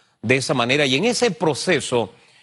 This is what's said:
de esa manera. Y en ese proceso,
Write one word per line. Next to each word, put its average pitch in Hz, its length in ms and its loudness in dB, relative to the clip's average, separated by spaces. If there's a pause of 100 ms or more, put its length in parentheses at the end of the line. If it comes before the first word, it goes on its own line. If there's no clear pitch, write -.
(200)
de 127 160 2
esa 139 160 -2
manera. 131 320 0
Y 131 120 0
en 185 100 0
ese 240 240 0
proceso, 139 840 -2 (300)